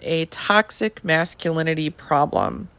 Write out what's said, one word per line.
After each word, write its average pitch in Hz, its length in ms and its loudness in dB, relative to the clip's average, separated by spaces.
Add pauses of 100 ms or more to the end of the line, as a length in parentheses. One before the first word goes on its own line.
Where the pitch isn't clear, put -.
a 160 220 0
toxic 214 800 0
masculinity 160 840 0
problem. 143 760 0 (120)